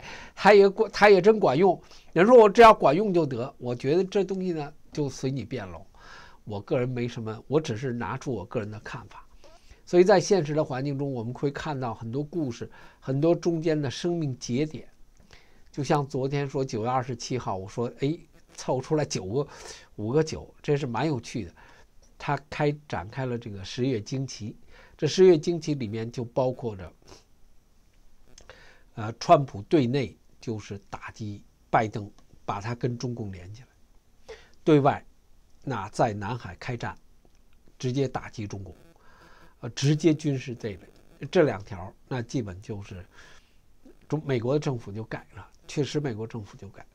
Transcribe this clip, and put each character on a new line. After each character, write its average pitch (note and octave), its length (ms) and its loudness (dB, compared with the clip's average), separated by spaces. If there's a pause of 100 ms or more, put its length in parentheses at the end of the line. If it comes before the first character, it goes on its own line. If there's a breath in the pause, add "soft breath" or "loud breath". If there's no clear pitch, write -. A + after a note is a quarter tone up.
(340 loud breath)
他 G3+ 180 6
也 G3+ 160 10
管， G#3 240 0
他 G#3 160 6
也 G3 140 10
真 G#3+ 180 6
管 C#3+ 160 4
用。 F3 240 4 (320 loud breath)
人 F3 140 6
说 B3+ 120 10
“我 G#3+ 80 12
只 G#3 140 6
要 A3 140 12
管 D#3 200 4
用 G3+ 180 0
就 E3+ 120 4
得”， C3+ 320 -6
我 A#2+ 180 -6
觉 C3+ 220 0
得 F#3+ 80 2
这 F#3+ 180 -2
东 F#3+ 220 -4
西 F3+ 80 -2
呢， D3 180 -6 (220)
就 C#3+ 160 -2
随 C3 220 -4
你 C3 160 -6
便 A2 240 -8
喽。 E2 160 -16 (580 loud breath)
我 G2+ 160 -8
个 C#3 180 -2
人 B2 80 0
没 A#2+ 220 -4
什 A#2 140 -10
么， A2 240 -8
我 C#3 120 0
只 D#3 160 -2
是 A#2+ 200 -6
拿 A#2 240 -6
出 - 120 -8
我 G#2+ 140 -6
个 - 160 -6
人 G#2 100 -8
的 G#2+ 100 -14
看 A#2+ 280 -14
法。 - 140 -20 (640 soft breath)
所 F3+ 120 6
以 F#3 40 8
在 F#3+ 140 8
现 D#3 260 2
实 D3+ 80 -4
的 C#3+ 120 0
环 C3 200 -6
境 C#3 140 -4
中， C#3 140 -4
我 A#2+ 100 -6
们 A#2+ 100 -6
会 C#3+ 160 -4
看 C#3+ 300 -6
到 A#2 160 -6
很 A2+ 160 -10
多 C#3 100 -4
故 D3+ 300 -4
事， A2+ 180 -12 (300 loud breath)
很 C3+ 200 -4
多 E3 140 4
中 E3+ 300 0
间 D#3 180 0
的 C#3 80 -2
生 F3 280 -4
命 C#3+ 200 -4
节 C3 300 -2
点。 C3+ 220 -14 (840 soft breath)
就 C#3+ 140 -6
像 D3 200 2
昨 C3+ 240 -4
天 C#3+ 180 -2
说 C3+ 180 -4
九 A#2+ 180 -4
月 A#2 60 -2
二 C3 120 0
十 B2 140 -6
七 B2 240 -6
号， A2 180 -6
我 F#2+ 120 -10
说， A#2+ 200 -6 (120)
哎， D3 180 -2 (380)
凑 C#3 240 -4
出 D#3 160 -2
来 D3+ 80 0
九 A#2+ 220 -6
个， C3 220 -4 (460 loud breath)
五 G#2 160 -6
个 D#3 140 2
九， D#2+ 360 -10
这 D3 160 0
是 C#3 120 -6
蛮 A#2 180 -2
有 C3+ 140 -2
趣 - 240 -8
的。 E2+ 100 -14 (640 soft breath)
他 - 180 -2 (140)
开 D3+ 260 -2 (120)
展 F#2+ 200 -8
开 C3 180 -6
了 A#2+ 120 -6
这 A#2 100 -12
个 G2 140 -12
十 A#2+ 240 -4
月 A#2+ 140 -2
惊 C3+ 260 -6
奇， - 300 -14 (400 soft breath)
这 D#3+ 100 -2
十 F#3 180 6
月 F3 140 10
惊 E3+ 220 -2
奇 D#3 120 -4
里 C3 140 -4
面 A2+ 240 -8
就 B2 140 -8
包 B2+ 260 -2
括 A#2+ 240 -8
着， F2 180 -14 (2000 loud breath)
呃， A2+ 260 -8
川 D3+ 260 6
普 G2+ 160 -12
对 C#3 240 2
内 C3 320 -4 (220)
就 A2 180 -8
是 G2+ 180 -12 (140)
打 - 220 -14
击 G#2 320 -12 (260)
拜 A#2+ 160 2
登， G#2 240 -10 (340)
把 G#2 160 -6
他 A#2 140 -8
跟 A#2+ 240 -6
中 B2 160 -6
共 G#2+ 160 -8
连 F#2 240 -14
起 B2+ 80 -18
来； - 60 -20 (960 loud breath)
对 D3+ 160 6
外， B2+ 260 0 (560)
那 A2 280 -6
在 B2 220 0
南 G#2 240 -6
海 F#2+ 200 -14
开 B2 200 -10
战， A#2 220 -12 (800)
直 B2 140 -4
接 C3 160 -2
打 A2+ 200 -10
击 G#2 200 -10
中 G2 160 -12
共， A2+ 100 -16 (840 soft breath)
呃， A#2+ 100 -10
直 D3 260 0
接 D#3 160 4
军 C#3+ 260 -2
事 B2 160 -10
对 G#2 200 -10
垒， - 560 -18
这 F3 140 4
两 G2+ 180 -2
条， F#2+ 300 -12 (160)
那 B2+ 120 -4
基 A#2+ 220 -4
本 G2 180 -10
就 G#2 220 -12
是 F#2+ 220 -16 (1000 soft breath)
中-， D3 180 -4
美 C3+ 140 0
国 A#2+ 140 -2
的 D3+ 80 2
政 C#3 180 -4
府 G#2 140 -14
就 A2 120 -10
改 - 300 -12
了， F#2+ 120 -16 (200)
确 - 160 -4
实 D3 160 -4
美 C#3+ 160 -4
国 A2 120 -8
政 A2 180 -12
府 - 140 -20
就 G2 100 -18
改， - 160 -20 (100)